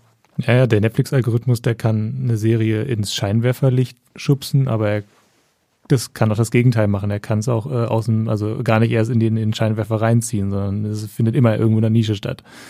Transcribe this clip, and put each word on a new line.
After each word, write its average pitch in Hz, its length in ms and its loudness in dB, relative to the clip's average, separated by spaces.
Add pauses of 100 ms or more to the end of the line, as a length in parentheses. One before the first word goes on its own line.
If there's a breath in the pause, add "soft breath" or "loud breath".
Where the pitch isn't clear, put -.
(380)
Ja, 117 160 2
ja, 127 120 6
der 107 140 4
Netflix-Algorithmus, 117 840 0
der 117 140 -2
kann 110 480 -2
eine 117 120 0
Serie 110 460 0
ins 107 320 -4
Scheinwerferlicht 123 840 0 (180)
schubsen, 135 500 0
aber 110 220 0
er, 104 140 0 (880 soft breath)
das - 260 0
kann 110 180 2
auch 101 40 0
das 113 140 0
Gegenteil 120 360 2
machen. 101 240 -2
Er 101 100 -4
kann's 107 300 -2
auch, 113 160 -2
äh, 123 180 -2
aus 113 220 -2
dem, 110 220 0
also 107 360 -4
gar 110 160 2
nicht 117 120 2
erst 113 180 0
in 117 100 2
den, 113 160 2
in 110 140 -2
den - 40 -4
Scheinwerfer 110 460 -2
reinziehen, 113 500 0
sondern 98 360 -4
es 107 180 -6
findet 113 300 -2
immer 120 240 4
irgendwo 110 200 2
in 110 40 2
der 110 80 2
Nische 110 240 2
statt. - 280 -8 (280 loud breath)